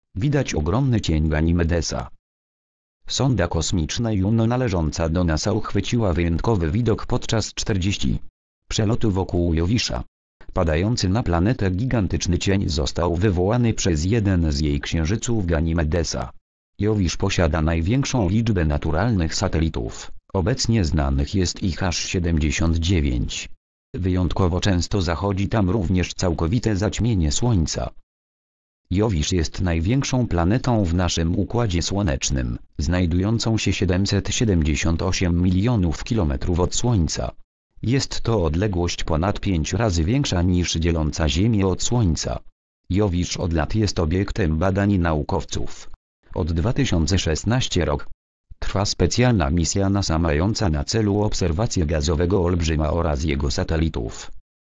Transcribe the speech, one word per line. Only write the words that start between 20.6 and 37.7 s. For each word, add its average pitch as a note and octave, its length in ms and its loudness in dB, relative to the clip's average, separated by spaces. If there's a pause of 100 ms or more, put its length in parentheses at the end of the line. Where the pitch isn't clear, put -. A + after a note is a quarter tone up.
znanych C#2 500 0
jest F#2 280 0
ich E2 200 -2
aż F#2 160 -2
siedemdziesiąt E2 800 0
dziewięć. D#2+ 720 0 (460)
Wyjątkowo F2+ 680 0
często F#2+ 420 0
zachodzi F2+ 460 -2
tam F#2+ 220 0
również F2+ 440 0
całkowite F#2 640 0
zaćmienie F#2 560 0
Słońca. F#2+ 580 0 (1000)
Jowisz F#2 420 2
jest F2 280 0
największą G#2+ 640 0
planetą G#2+ 580 2
w E2+ 100 0
naszym F2 440 0
Układzie G2 440 0
Słonecznym, C2+ 760 -2 (200)
znajdującą F2+ 800 0
się G#2 140 0
siedemset F#2+ 560 0
siedemdziesiąt E2 720 2
osiem F2 400 0
milionów F#2 600 0
kilometrów E2+ 560 0
od F2 140 0
Słońca. F2+ 560 0 (520)